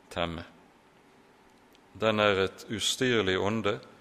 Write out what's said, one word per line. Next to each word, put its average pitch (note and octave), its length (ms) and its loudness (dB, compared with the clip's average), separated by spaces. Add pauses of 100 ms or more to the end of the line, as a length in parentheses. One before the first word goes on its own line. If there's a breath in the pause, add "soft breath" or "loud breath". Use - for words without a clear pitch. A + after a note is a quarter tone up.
(100)
temme. E2+ 320 -4 (1500)
Den A2 240 0
er G2+ 280 4
et - 240 -10
ustyrlig G#2+ 680 0
onde, G2+ 420 0 (200 loud breath)